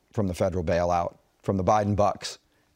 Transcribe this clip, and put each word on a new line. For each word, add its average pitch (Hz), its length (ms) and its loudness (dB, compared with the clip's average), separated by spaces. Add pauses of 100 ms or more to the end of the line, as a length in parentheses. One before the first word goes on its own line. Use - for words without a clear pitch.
(120)
from 104 160 -2
the 90 80 -4
federal 92 280 -2
bailout, 87 520 0 (260)
from 101 160 -2
the 92 60 -2
Biden 104 320 2
bucks, - 420 -2 (380)